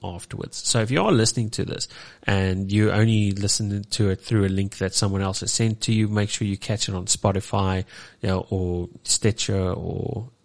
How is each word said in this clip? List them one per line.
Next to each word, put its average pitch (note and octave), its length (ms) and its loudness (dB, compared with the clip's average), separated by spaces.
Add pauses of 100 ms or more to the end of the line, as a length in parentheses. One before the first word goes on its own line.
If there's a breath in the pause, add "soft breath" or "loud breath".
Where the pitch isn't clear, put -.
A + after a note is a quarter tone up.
afterwards. - 540 -10
So - 220 0
if A2 100 -2
you D3 120 2
are G#3+ 80 2
listening A2+ 400 2
to F#2+ 140 -4
this - 240 -6 (360 loud breath)
and F#2+ 460 2
you G#2 200 4
only G#2+ 420 4
listen G2+ 500 -2
to G2+ 280 0
it F#2+ 100 -2
through G#2 240 2
a G2 40 2
link G2 280 -2
that F#2+ 180 -2
someone G2 280 0
else F#2+ 180 -2
has - 120 -4
sent A2 300 2
to A2+ 120 0
you, G#2+ 120 4
make G#2 220 0
sure - 180 -2
you G2 120 -2
catch - 280 -2
it G2 80 -4
on F2+ 120 -6
Spotify, F#2+ 800 0 (340 loud breath)
you - 80 -2
know, F#2 220 0
or F2+ 400 -2 (140)
Stitcher G2 680 0
or G2 560 -6 (160)